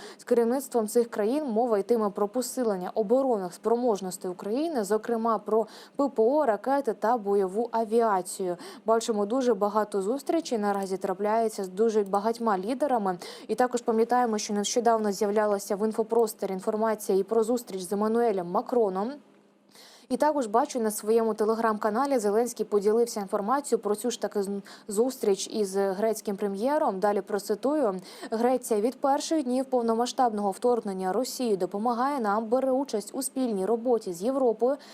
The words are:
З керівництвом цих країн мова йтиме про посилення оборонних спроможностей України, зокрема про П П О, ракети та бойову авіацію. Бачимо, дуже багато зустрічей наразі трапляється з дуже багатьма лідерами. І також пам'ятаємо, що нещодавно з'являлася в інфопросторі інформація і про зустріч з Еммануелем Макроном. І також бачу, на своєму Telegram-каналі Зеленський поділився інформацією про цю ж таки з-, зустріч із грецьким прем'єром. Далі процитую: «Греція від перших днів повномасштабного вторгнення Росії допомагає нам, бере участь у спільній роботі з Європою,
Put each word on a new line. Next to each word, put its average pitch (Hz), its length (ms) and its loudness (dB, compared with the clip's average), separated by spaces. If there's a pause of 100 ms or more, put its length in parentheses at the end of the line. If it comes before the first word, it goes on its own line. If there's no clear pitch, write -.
(180)
З - 60 -20
керівництвом 233 640 0
цих 233 220 2
країн 233 340 0
мова 226 340 0
йтиме 214 320 2
про 208 180 -2
посилення 220 640 -2
оборонних 220 600 2
спроможностей 214 760 -2
України, 240 540 -2
зокрема 220 540 0
про 214 280 0 (300)
П 277 120 2
П 220 140 0
О, 277 240 4
ракети 247 460 0
та 214 240 0
бойову 202 560 0
авіацію. 208 840 0 (300)
Бачимо, 220 400 2
дуже 247 280 2
багато 202 480 0
зустрічей 277 560 -2
наразі 196 380 -2
трапляється 208 680 0
з 185 40 -6
дуже 208 340 2
багатьма 208 560 0
лідерами. 220 600 0 (300)
І 214 60 -2
також 247 280 0
пам'ятаємо, 233 560 2
що 208 160 -4
нещодавно 214 580 2
з'являлася 208 640 0
в 208 100 0
інфопросторі 220 640 0
інформація 214 640 0
і 196 40 4
про 220 220 2
зустріч 226 380 -4
з 175 100 -6
Еммануелем 214 580 0
Макроном. 214 640 0 (960)
І 254 80 -2
також 285 300 2
бачу, 240 340 0
на 220 100 0
своєму 220 420 2
Telegram-каналі 220 840 0
Зеленський 214 480 0
поділився 214 540 2
інформацією 214 640 -2
про 208 120 0
цю 240 160 -4
ж 233 100 -6
таки 202 220 -4
з-, 190 80 -4 (380)
зустріч 214 600 0
із 196 280 -2
грецьким 196 600 -2
прем'єром. 202 640 0
Далі 208 200 2
процитую: 208 800 -2 (300)
«Греція 240 500 0
від 247 200 -2
перших 294 440 0
днів 247 200 0
повномасштабного 233 840 0
вторгнення 190 640 0
Росії 240 440 0
допомагає 226 640 -2
нам, 214 260 0
бере 254 260 2
участь 254 400 -2
у 262 100 -6
спільній 233 440 -2
роботі 226 460 0
з 170 100 -8
Європою, 254 540 2 (180)